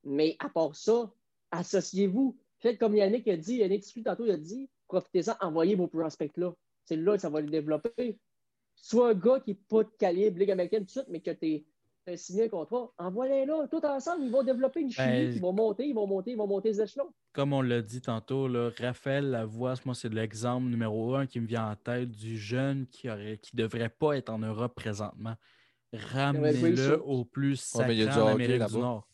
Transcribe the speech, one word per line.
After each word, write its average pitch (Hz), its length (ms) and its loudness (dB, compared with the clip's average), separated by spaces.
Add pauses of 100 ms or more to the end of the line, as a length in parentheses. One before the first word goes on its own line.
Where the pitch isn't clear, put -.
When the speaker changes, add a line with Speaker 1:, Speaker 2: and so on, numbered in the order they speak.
Speaker 1:
Mais 151 340 0
à 185 80 -6
part 160 280 -2
ça, 226 360 0 (400)
associez-vous. 196 880 0 (220)
Faites 226 200 2
comme 214 160 4
Yannick 214 320 4
a 180 100 2
dit, 180 200 -4
Yannick 196 260 2
Scu, - 200 -16
tantôt, - 220 -2
il 214 60 4
a 170 60 2
dit, 208 320 -10 (180)
profitez-en, 180 540 -2
envoyez 170 340 2
vos 180 120 2
prospects 160 500 -4
là. 175 140 -2 (340)
C'est 165 120 -4
là 185 180 2
que 196 60 -2
ça 170 80 -4
va 151 120 0
les 147 80 -6
développer. 160 680 -2 (580)
Soit 240 360 4
un - 20 6
gars 226 260 4
qui 220 120 -6
n'est 196 80 -6 (100)
pas 220 140 4
de 214 60 -2 (100)
calibre 185 400 2
Ligue 196 120 4
américaine 190 300 0
tout 185 40 -6
de - 60 -20
suite, 269 180 -6
mais 165 120 -8
que 170 100 -6
t'es, 156 340 -2 (400)
t'as 175 120 -10
signé 196 280 -2
un 220 40 -4
contrat, 220 480 -6
envoie-les 262 480 0
là, 302 240 -2
tout 311 160 -2
ensemble, 285 400 -2
ils 226 60 -2
vont 262 120 2
développer 262 380 0
une 262 100 -2
chimie, 131 160 0
Speaker 2:
Ben, 127 280 2
Speaker 1:
ils - 60 -2
vont 180 120 0
monter, 220 320 2
ils 285 80 -2
vont 208 140 0
monter, 196 240 -2
ils 240 60 -4
vont 208 100 -2
monter 202 220 0
les 208 120 0
échelons. 269 320 -4 (200)
Speaker 2:
Comme 143 200 0
on 135 80 2
l'a 120 200 2
dit 113 200 -10
tantôt, 131 460 -2
là, 120 300 0
Raphaël 135 520 -2
Lavoie, 117 460 -2 (100)
moi, 127 100 -4
c'est 117 160 -8
l'exemple 113 560 -2
numéro 113 480 -2
un 135 120 0
qui 123 120 -6
me 113 80 -2
vient 113 220 -2
en 107 60 -6
tête 123 360 -4
du 110 260 -10
jeune 127 500 -2
qui - 220 -12
aurait, 107 320 -8
qui - 140 -16
devrait 113 340 0
pas 151 280 0
être 123 120 -6
en 110 100 -4
Europe 110 360 -2
présentement. 107 600 -6 (580)
Speaker 1:
Ouais, 113 60 -10
Speaker 2:
Ramenez-le 139 640 2
Speaker 1:
Wilson. 135 440 4
Speaker 2:
au 131 200 0
plus 139 500 -2
Speaker 3:
Ouais, 127 120 2
mais 117 80 2
il 110 40 2
y 110 40 4
a - 40 4
Speaker 2:
sacré 107 120 4
Speaker 3:
du 110 80 6
Speaker 2:
en 107 60 6
Speaker 3:
hockey - 0 - (100)
Speaker 2:
Amérique 123 120 2
du 120 40 2
Speaker 3:
là-bas. 113 200 0
Speaker 2:
Nord. 120 340 -4